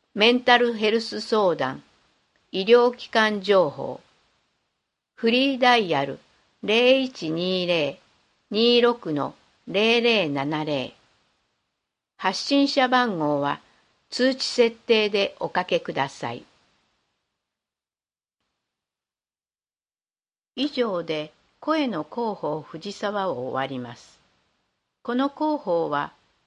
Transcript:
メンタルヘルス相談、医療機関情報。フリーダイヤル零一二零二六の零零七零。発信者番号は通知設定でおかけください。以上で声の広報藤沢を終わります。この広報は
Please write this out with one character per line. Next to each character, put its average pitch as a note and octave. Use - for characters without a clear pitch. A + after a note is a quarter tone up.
メ G#3+
ン B3
タ B3
ル A#3+
ヘ G#3+
ル A3+
ス A3
相 G#3
談、 C3+
医 F#3+
療 A#3+
機 -
関 G#3+
情 F#3
報。 C3
フ A3+
リ C4
ー A#3+
ダ B3
イ G3+
ヤ C#3
ル C#3
零 B3
一 A3
二 F3+
零 D#3+
二 A#3+
六 A#3
の C#3+
零 A3+
零 A3+
七 D3
零。 C#3
発 -
信 C#4
者 C4
番 B3
号 D3
は C#3+
通 C4
知 C4
設 A#3
定 A3
で G3+
お E3
か F3+
け F3+
く -
だ C#3
さ B2
い。 B2
以 C4+
上 G#3
で D#3
声 D4+
の D#3+
広 A3
報 D3+
藤 E3+
沢 G3+
を B2+
終 A#2+
わ C3+
り C3+
ま A#2+
す。 -
こ A#3+
の C4+
広 D4+
報 E3
は D3